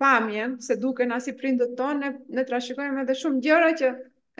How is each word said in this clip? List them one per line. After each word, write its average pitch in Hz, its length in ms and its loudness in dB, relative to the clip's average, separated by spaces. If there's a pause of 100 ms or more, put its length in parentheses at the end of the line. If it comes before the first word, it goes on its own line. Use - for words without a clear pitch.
pamjen, 233 600 2
se 247 180 -2
duken 247 360 -2
as 247 140 -6
i 262 80 -6
prindët 247 400 0
tonë, 285 220 -2
ne, 277 100 -4 (260)
ne 254 120 0
trashëgojmë 262 560 -4
edhe 262 140 0
shumë 262 280 0
gjëra 320 240 6 (100)
që 262 120 2 (480)